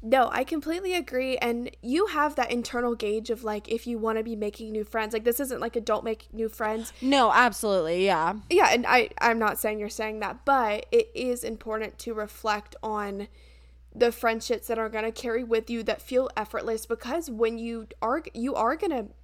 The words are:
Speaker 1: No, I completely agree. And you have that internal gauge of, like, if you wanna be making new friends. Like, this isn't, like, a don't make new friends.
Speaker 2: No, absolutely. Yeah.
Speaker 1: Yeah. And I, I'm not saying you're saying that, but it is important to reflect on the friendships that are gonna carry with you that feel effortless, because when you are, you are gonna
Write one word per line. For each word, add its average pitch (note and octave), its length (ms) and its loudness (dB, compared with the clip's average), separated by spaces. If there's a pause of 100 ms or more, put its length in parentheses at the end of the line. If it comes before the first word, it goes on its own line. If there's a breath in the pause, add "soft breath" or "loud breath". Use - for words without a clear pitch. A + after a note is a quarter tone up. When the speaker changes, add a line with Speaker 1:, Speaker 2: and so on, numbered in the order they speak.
Speaker 1:
No, A#3+ 300 4
I B3+ 140 0
completely E4+ 500 -4
agree. C4 420 -2
And A#3+ 340 -2 (100)
you D4+ 260 2
have D4+ 280 0
that B3 160 0
internal A#3+ 440 -2
gauge A3 340 -2
of, A#3+ 140 -4
like, G#3+ 240 -4
if A3+ 180 -4
you A#3+ 120 -4
wanna A3 260 0
be A3+ 140 -6
making G#3+ 340 -6
new G#3+ 140 -4
friends. A3 280 -4
Like, A3 120 0
this A#3 160 2
isn't, C4 180 -4
like, A3+ 160 -4
a A#3 60 0
don't G#3+ 240 0
make A3 280 -6
new A3+ 140 -2
friends. A3 540 -4
Speaker 2:
No, B3+ 320 6
absolutely. F#3+ 720 4
Yeah. F3 300 4 (140)
Speaker 1:
Yeah. - 220 8
And B3 160 2
I, B3 220 6 (100)
I'm A3+ 200 4
not G#3+ 200 0
saying G#3+ 200 -2
you're G#3 100 -6
saying G#3+ 320 -6
that, G3+ 240 -6
but A#3+ 460 2
it A#3 220 4
is B3 300 -4
important A3 560 -6
to A#3 140 -8
reflect G#3 680 -4
on G#3 460 -4 (680 soft breath)
the A#3+ 200 4
friendships A3+ 540 -2
that A3+ 120 -2
are A3 80 -2
gonna A3 240 -4
carry A#3 320 -4
with A3+ 260 0
you A#3 140 -4
that - 180 -2
feel B3+ 360 0
effortless, A3 480 -4
because B3 440 -4
when A3+ 280 0
you A3+ 300 -8 (140)
are, C4 220 -2 (100)
you B3 220 -4
are B3 220 2
gonna C#4 300 -2 (160)